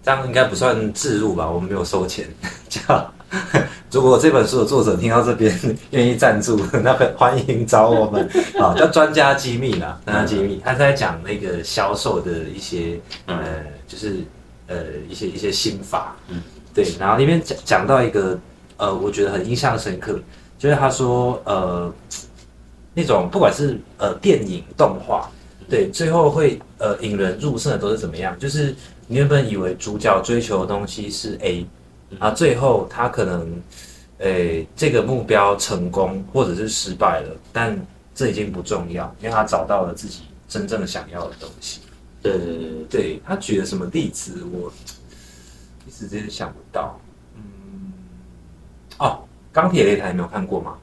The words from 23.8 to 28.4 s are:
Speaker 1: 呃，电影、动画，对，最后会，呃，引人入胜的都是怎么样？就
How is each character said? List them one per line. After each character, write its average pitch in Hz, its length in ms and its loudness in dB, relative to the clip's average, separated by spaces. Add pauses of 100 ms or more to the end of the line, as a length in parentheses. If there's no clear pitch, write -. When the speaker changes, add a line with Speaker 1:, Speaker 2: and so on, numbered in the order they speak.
Speaker 1:
呃， - 180 -2
电 160 320 4
影、 92 160 -8 (140)
动 - 220 4
画， - 300 -4 (400)
对， 104 220 2
最 165 200 -2
后 160 180 6
会， 147 300 2 (180)
呃， 107 220 -2
引 104 180 -4
人 92 220 0
入 135 180 -2
胜 143 140 -2
的 104 60 -2
都 98 120 -2
是 110 80 0
怎 104 100 -6
么 80 80 -8
样？ 90 240 -6
就 135 80 -6